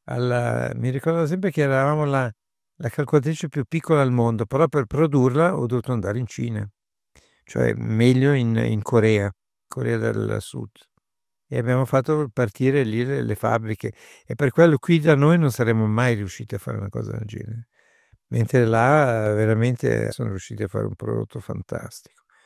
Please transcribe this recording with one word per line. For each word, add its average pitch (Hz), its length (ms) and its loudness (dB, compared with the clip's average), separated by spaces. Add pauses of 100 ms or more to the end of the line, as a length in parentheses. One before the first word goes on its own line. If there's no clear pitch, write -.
Alla, 120 720 -2
mi 120 140 -2
ricordo 160 360 -2
sempre 185 240 -2
che 151 120 -2
eravamo 139 420 2
la, 135 260 0 (460)
la 123 120 -6
calcolatrice 151 600 0
più 135 180 -4
piccola 156 360 0
al 127 100 2
mondo, 117 340 2
però 147 220 2
per 139 160 0
produrla 147 720 2
ho 123 100 -2
dovuto 120 260 -4
andare 107 260 -2
in 123 80 -4
Cina, 110 420 -6 (760)
cioè 62 300 0
meglio 123 580 2
in, 117 240 0
in 113 260 -2
Corea, 107 460 2 (380)
Corea 117 320 -4
del 110 420 -2
Sud. - 300 -12 (760)
E 127 120 -6
abbiamo 123 260 0
fatto 143 480 0
partire 131 500 0
lì 113 220 -2
le, 135 180 -4
le 110 120 -2
fabbriche. 113 580 -2 (340)
E 117 80 -8
per 135 160 0
quello 160 280 6
qui 170 200 2
da 151 160 4
noi 151 240 6
non 151 140 2
saremmo 110 340 2
mai 117 280 2
riusciti 104 400 -8
a 107 40 -4
fare 113 200 -8
una 98 100 -8
cosa 104 240 -8
del 110 140 -8
genere. 110 420 -12 (600)
Mentre 117 360 2
là, 113 720 2
veramente 110 760 0
sono 113 200 -6
riusciti 107 340 -10
a 101 40 -8
fare 107 180 -4
un 98 80 -6
prodotto 110 460 -8
fantastico. - 840 -12 (220)